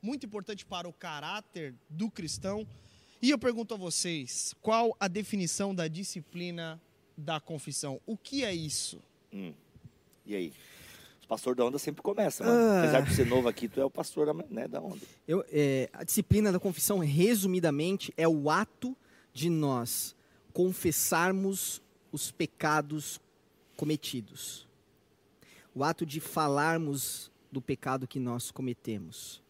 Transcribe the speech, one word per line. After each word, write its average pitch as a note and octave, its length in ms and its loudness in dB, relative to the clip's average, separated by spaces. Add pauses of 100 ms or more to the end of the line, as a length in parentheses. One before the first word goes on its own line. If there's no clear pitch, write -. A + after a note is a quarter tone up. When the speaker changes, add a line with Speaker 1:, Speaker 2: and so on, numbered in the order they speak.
Speaker 1:
muito B3 240 -6
importante G#3 400 -10
para F3 240 -8
o - 20 -12
caráter D#3+ 800 -8 (160)
do F#3 220 -4
cristão. G3 560 -6 (540)
E A#3+ 80 8
eu C#4 100 6
pergunto A#3 340 0
a G#3+ 40 -6
vocês, E3 840 -4
qual A3 380 4
a G3+ 80 2
definição G3 680 -2
da E3+ 140 -2
disciplina E3+ 960 -8 (340)
da D#3 240 -4
confissão? C#3+ 680 -6
O A3 120 -6
que C4+ 260 -4
é G3+ 100 0
isso? - 460 -4 (340)
Speaker 2:
Hum. F#2 200 -8 (720)
E G#2 100 -8
aí? E2+ 180 -4 (680)
O - 60 -20
pastor B2 260 -2
da B2 80 4
onda C3+ 160 0
sempre - 220 -6
começa, G3+ 420 0
mano. A#3 160 6
Speaker 3:
Ah. G#3+ 220 6
Speaker 2:
Apesar D3+ 180 6
de C#3 160 2
ser B2+ 100 6
novo B2 220 4
aqui, A2+ 220 0
tu - 100 -2
é C3+ 60 4
o C3+ 40 0
pastor - 360 -2
da, D3+ 80 2 (160)
né, A#2+ 180 -6
da - 140 -8
onda. G3 180 -10 (260)
Speaker 3:
Eu, F3 240 0
é, C#3 440 2
a - 100 -12
disciplina G#3 480 4
da F3+ 80 2
confissão, G3 400 0
resumidamente, F3+ 1160 2
é E3 100 6
o D3 220 4
ato A3 440 0 (400)
de D3+ 160 -2
nós C#3 640 0 (380)
confessarmos F#3 1300 0 (300)
os - 200 -6
pecados D3+ 840 -2 (600)
cometidos. - 880 -6 (1080)
O C3 80 -2
ato E3 200 0
de D#3 160 -6
falarmos D3 1120 0 (200)
do C3+ 100 -4
pecado C3 460 -2
que C#3+ 120 -6
nós A#2+ 300 -4
cometemos. A2+ 1000 -8